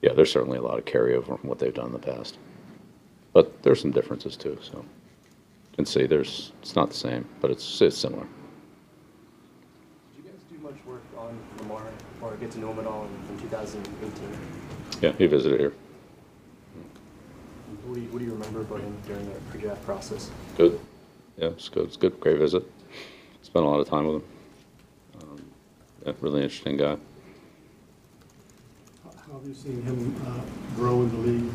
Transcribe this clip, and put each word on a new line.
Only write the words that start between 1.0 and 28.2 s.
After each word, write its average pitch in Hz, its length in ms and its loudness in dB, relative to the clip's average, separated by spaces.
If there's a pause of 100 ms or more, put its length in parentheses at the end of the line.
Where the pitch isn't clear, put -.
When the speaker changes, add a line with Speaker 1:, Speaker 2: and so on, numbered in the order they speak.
Speaker 1:
from - 100 -8
what - 100 -4
they've 65 160 0
done 62 120 -4
in 62 60 -6
the 60 60 -6
past. 60 400 -8 (920)
But - 300 8
there's 65 180 8
some 67 100 0
differences - 460 0
too, - 260 -6
so - 160 -14
you - 960 -20
can 78 80 2
see 67 220 4
there's, 71 460 0 (100)
it's - 140 -4
not - 120 4
the - 80 -10
same, 62 300 -4 (140)
but 69 100 2
it's, - 300 -2
it's - 180 6
similar. - 280 -4 (1900)
Speaker 2:
Did - 80 -20
you 185 60 -18
guys 196 100 -20 (100)
do 165 80 -18
much 147 180 -14 (100)
work 123 160 -14 (160)
on 117 200 -10 (200)
Lamar 107 240 -10 (400)
or 110 140 -8
get 113 160 -8
to 113 60 -10
know 110 140 -6
him 110 60 -6
at 110 80 -4
all 107 180 -6
in, 98 300 -10
in 98 80 -10
two 117 60 -8
thousand 107 380 -6 (160)
eighteen? - 360 -8 (640)
Speaker 1:
Yeah, 76 160 6
he 92 80 8
visited 73 340 6
here. 69 140 2 (2000)
Speaker 2:
What 123 100 -8
do 120 60 -6
you, 117 80 -8
what 113 120 -6
do 123 40 -4
you 117 80 -4
remember 107 300 -6
about 104 180 -8
him 101 160 -8 (100)
during 101 200 -8
the 98 120 -10 (120)
pre-draft 104 340 -8
process? - 460 -8 (260)
Speaker 1:
Good. - 240 8 (560)
Yeah, 82 120 0
it's - 200 -8
good. - 160 -2
It's - 140 -12
good. 95 220 2
Great 78 180 6
visit. 78 260 4 (800)
Spent 87 240 2
a - 20 6
lot 73 120 4
of 71 80 0
time 76 180 2
with 78 100 0
him. 76 120 -8 (960)
Um, 73 200 -18 (640)
yeah, - 160 -6
really 71 220 0
interesting 69 340 -4
guy. 71 200 2 (2000)